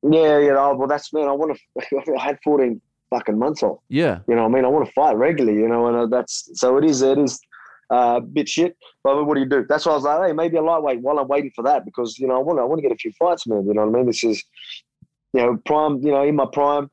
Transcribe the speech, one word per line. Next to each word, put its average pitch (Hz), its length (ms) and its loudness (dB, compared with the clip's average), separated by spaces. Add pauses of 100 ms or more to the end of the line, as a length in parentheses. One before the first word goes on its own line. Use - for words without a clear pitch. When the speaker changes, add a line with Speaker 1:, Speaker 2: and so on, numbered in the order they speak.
Speaker 1:
Yeah, 151 360 4
yeah. 143 180 4
Oh, 139 200 2
well, 131 120 -2
that's, 147 240 -4
man, 151 160 -2
I 139 40 -2
wanna, 151 220 -2 (220)
<laughs> 131 40 -8 (360)
I 127 60 -4
had 139 220 -4
fourteen 131 360 2 (300)
fucking 110 280 -2
months 147 240 -2
off. - 260 -2
Speaker 2:
Yeah. 127 400 -2
Speaker 1:
You 117 80 2
know 117 80 2
what 113 80 2
I - 20 2
mean? 131 100 2
I 123 40 2
wanna 143 180 2
fight 139 300 2
regularly, 127 420 2
you 110 100 2
know, 117 200 2
and, 120 80 0
uh, 120 100 0
that's, 117 480 -4
so 127 240 2
it 147 60 2
is, 139 180 2
it 135 160 4
is, 143 220 -2 (500)
uh, 120 280 2
a - 20 -2
bit 143 280 -4
shit. 170 280 -2 (260)
But 143 240 0
what 151 80 0
do 139 60 0
you 135 80 -2
do? 131 200 0
That's 147 160 0
why 165 80 2
I - 40 2
was 135 80 -4
like, 156 240 0
"Hey, 165 40 0
maybe 165 240 -2
a 156 60 0
lightweight 156 380 -2
while 143 180 -2
I'm 131 100 -4
waiting 143 260 -2
for 120 100 -10
that," 135 200 0
because, 117 340 -8
you 131 100 -4
know, 127 80 0
I - 20 0
wanna, 147 240 0
I - 20 0
wanna 151 180 -2
get 131 100 0
a 113 40 -4
few 113 220 -10
fights, 170 280 0
man. 104 200 -2
You 104 80 0
know 107 100 0
what 110 100 0
I 120 40 2
mean? 127 80 2
This 117 180 -2
is, 107 200 -2 (920)
you 127 60 2
know, 120 260 0
prime, 151 360 0
you 147 100 0
know, 139 100 2
in 151 140 0
my 135 160 0
prime. 143 400 0